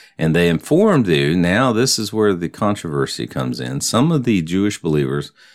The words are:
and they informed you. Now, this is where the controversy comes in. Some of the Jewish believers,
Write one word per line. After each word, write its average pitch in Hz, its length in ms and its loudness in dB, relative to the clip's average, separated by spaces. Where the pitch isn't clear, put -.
and 78 180 0
they 87 140 4
informed 151 580 2
you. 76 280 2
Now, 95 360 2
this 113 280 0
is 104 140 -8
where 107 200 2
the 85 160 -4
controversy 71 800 -4
comes 64 320 -6
in. 65 220 -6
Some 147 300 0
of 143 120 0
the 107 180 2
Jewish 95 400 -2
believers, 73 500 -2